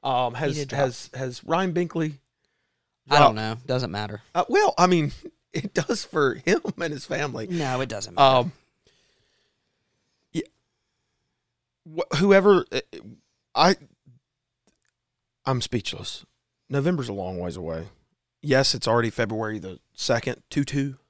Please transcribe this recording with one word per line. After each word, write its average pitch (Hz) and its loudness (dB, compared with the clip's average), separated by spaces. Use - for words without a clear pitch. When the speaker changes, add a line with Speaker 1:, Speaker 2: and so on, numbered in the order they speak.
Speaker 1:
Um, 123 0
Speaker 2:
He 120 -8
Speaker 1:
has, 147 -2
Speaker 2:
did 143 -6
drop. 131 -6
Speaker 1:
has, 131 -4
has 127 -10
Ryan 175 -2
Binkley 160 -2
Speaker 2:
I 143 6
don't 143 8
Speaker 1:
dropped? - -6
Speaker 2:
know. 110 -6
Doesn't 127 -2
matter. 104 -8
Speaker 1:
Uh, 175 0
well, 403 4
I 175 8
mean, 165 4
<laughs> - -20
it 156 -8
does 196 -2
for 143 0
him 202 0
and 165 -4
his 139 -10
family. 151 -6
Speaker 2:
No, 143 -2
it 131 -2
doesn't 98 -10
matter. 131 6
Speaker 1:
Um, 123 0
yeah, - -4
wh-, 165 -4
whoever, 196 6
uh, 123 -2
I, 165 6
I'm 131 0
speechless. - -8
November's 139 -2
a 107 -8
long 92 -6
ways 87 -6
away. 82 -8
Yes, 139 2
it's 104 -6
already 113 2
February 110 -4
the 92 -14
second, - -4
two 143 0
two 139 -4